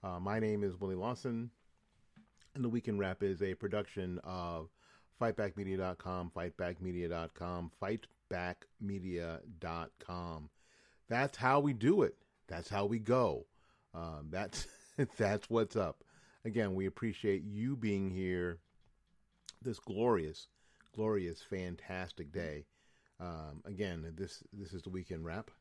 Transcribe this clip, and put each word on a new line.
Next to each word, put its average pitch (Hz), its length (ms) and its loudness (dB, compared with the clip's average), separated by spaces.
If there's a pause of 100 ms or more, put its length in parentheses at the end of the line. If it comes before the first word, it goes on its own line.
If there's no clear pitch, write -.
Uh, 90 160 -2
my 101 200 2
name 107 240 2
is 92 160 0
Willie 95 140 0
Lawson, 117 560 -2 (1040)
and 135 100 -2
the 120 60 2
Weekend 113 300 2
Wrap 95 240 2
is 95 180 2
a 95 140 2
production 95 680 -2
of 85 460 -4 (480)
fight 117 180 2
back 101 220 -2
media 95 200 0
dot 92 200 0
com, 90 320 -4
fight 85 240 -4
back 90 260 -2
media 90 200 -2 (2500)
dot 82 300 -4 (160)
com. 85 440 -6 (580)
That's 131 280 0
how 131 260 6
we 143 120 4
do 139 300 6
it. - 120 2 (320)
That's 85 220 -6
how 101 160 2
we 110 140 2
go. 110 480 4 (480)
Um, 80 340 -6
that's, 90 380 -4 (240)
<laughs> - 260 0
that's 104 320 2
what's 113 260 4
up. 92 280 0 (420)
Again, 104 300 2
we 95 100 2
appreciate 98 580 2
you 107 320 0
being 101 360 2
here 90 480 0 (1040)
this 117 160 -4
glorious, 98 680 2 (480)
glorious, 104 460 2
fantastic 90 880 -6
day. 78 340 -4 (540)
Um, 78 460 -6
again, 90 500 -4
this, 92 280 -8 (100)
this 98 200 -10
is 87 100 -8
the 92 80 -6
Weekend 90 340 -4
Wrap. 85 240 -6 (120)